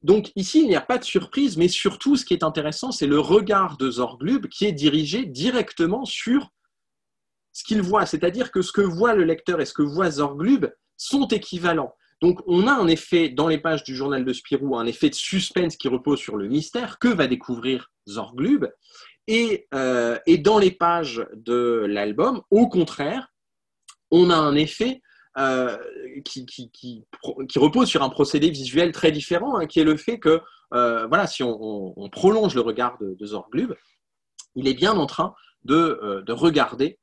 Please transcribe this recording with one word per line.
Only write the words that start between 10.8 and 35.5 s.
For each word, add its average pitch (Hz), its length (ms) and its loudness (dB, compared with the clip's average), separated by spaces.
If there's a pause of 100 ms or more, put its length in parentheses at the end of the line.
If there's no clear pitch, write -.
sont 277 320 -2
équivalents. 170 680 -2 (280)
Donc 175 240 2
on 180 200 4
a 277 60 4
un 226 140 2
effet, 165 420 2
dans 143 200 0
les 160 100 0
pages 156 260 -2
du 131 100 -12
journal 135 300 -4
de 127 80 -2
Spirou, 131 460 -4
un 117 80 -2
effet 131 240 0
de - 40 -14
suspense 180 640 -4
qui - 120 -6
repose 127 300 0
sur - 180 -8
le 101 120 -4
mystère. 156 500 -4
Que 240 100 2
va 165 180 2
découvrir 123 640 -4 (180)
Zorglub ? 123 580 -2 (600)
Et, 220 480 -2
euh, 123 520 0
et 170 120 6
dans 208 200 4
les 190 120 6
pages 170 640 -2
de 117 540 0
l'album, 107 600 -2
au 233 180 6
contraire, 180 600 -4 (840)
on 175 180 8
a 175 80 6
un 151 180 2
effet, 214 460 0 (380)
euh, 127 400 0 (460)
qui, 131 220 -14
qui, 120 260 -18
qui 120 380 -18
pro-, - 360 -12
qui - 120 -4
repose 151 300 4
sur 147 140 0
un 131 80 -2
procédé 147 400 2
visuel 143 420 0
très 160 200 2
différent, 175 440 -4
hein, 170 100 -2
qui - 120 -2
est 156 60 4
le 156 120 4
fait 226 220 -6
que, 165 220 4 (340)
euh, 117 320 0
voilà, 170 200 0
si - 160 -6
on, 117 200 -2
on, 104 340 -10
on 101 140 -14
prolonge 208 440 4
le 123 60 2
regard 117 380 -2
de, 98 160 -8
de 104 120 -14
Zorglub, 127 480 -6 (840)
il 131 100 -4
est 135 80 2
bien 175 220 2
en 147 100 0
train - 280 -6 (300)